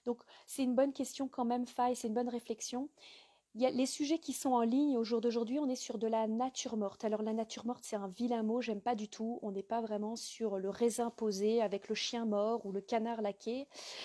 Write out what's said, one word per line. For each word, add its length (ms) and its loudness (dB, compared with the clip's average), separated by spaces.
Donc, 160 -2
c'est 180 -2
une 120 4
bonne 180 6
question 340 -4
quand 180 -2
même, 200 0
Fa, 240 2
et 60 2
c'est 120 -4
une 60 0
bonne 160 0
réflexion. 600 -6
Il 60 -4
y 40 4
a 60 4
les 160 2
sujets 320 0
qui 120 -8
sont 200 0
en 100 6
ligne 340 4
au 80 4
jour 180 0
d'aujourd'hui, 360 2
on 100 0
est 80 0
sur 220 -6
de 80 -2
la 220 2
nature 500 -2
morte. 260 -4
Alors, 200 0
la 100 0
nature 320 -4
morte, 180 -4
c'est 120 -6
un 120 -2
vilain 360 0
mot, 180 2
j'aime 180 -2
pas 140 0
du 160 -4
tout. 320 -4
On 80 -4
n'est 140 -4
pas 180 -2
vraiment 340 -2
sur 440 -4
le 100 -2
raisin 400 2
posé 500 2
avec 300 0
le 60 0
chien 300 -2
mort 420 2
ou 40 -4
le 80 -2
canard 440 0
laqué. 440 -4